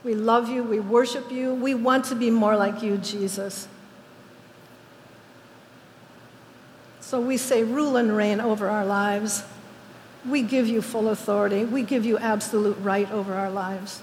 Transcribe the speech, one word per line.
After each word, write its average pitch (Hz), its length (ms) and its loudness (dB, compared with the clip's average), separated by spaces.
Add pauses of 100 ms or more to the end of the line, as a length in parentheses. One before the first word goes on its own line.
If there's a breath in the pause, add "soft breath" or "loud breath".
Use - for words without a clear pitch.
We 233 100 -2
love 226 340 2
you. 254 140 -2
We 220 180 -2
worship 247 500 0
you. 254 220 -2
We 254 220 0
want 254 320 2
to 262 80 -4
be 233 160 2
more 214 260 4
like 208 260 0
you, 202 140 0
Jesus. 196 720 -6 (3250)
So 254 200 -4
we 254 160 0
say, 247 260 2
"Rule 262 360 2
and 220 180 4
reign 208 240 2
over 214 300 0
our 214 160 0
lives." 202 560 0 (840)
We 277 140 0
give 240 260 2
you 226 140 2
full 220 300 -2
authority. 208 560 0
We 247 160 -2
give 226 240 0
you 226 100 2
absolute 214 640 0
right 202 320 0
over 196 220 -4
our 196 160 -2
lives. 190 520 -6